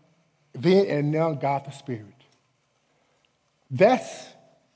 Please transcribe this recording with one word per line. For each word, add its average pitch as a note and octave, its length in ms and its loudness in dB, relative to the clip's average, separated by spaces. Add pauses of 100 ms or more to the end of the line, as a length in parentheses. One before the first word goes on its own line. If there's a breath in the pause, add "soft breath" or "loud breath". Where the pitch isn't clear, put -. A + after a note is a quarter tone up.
(520)
then F3+ 340 2
and D3 260 -2
now D#3+ 200 0
God C#3 340 -4
the C#3+ 40 -14
Spirit. G#2+ 440 -14 (1600)
That's - 560 2 (500)